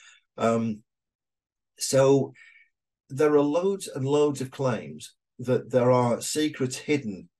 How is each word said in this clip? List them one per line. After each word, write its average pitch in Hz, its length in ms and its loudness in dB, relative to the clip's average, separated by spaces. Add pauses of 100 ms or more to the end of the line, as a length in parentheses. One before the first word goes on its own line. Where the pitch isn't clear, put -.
(380)
Um, 113 460 0 (960)
so 135 540 2 (760)
there 151 240 2
are 143 80 6
loads 180 460 -2
and 135 180 -8
loads 143 360 0
of 127 100 -10
claims 110 640 -6 (240)
that 123 320 -2
there 127 200 4
are 120 300 2
secrets 147 560 -4
hidden 120 500 -4 (120)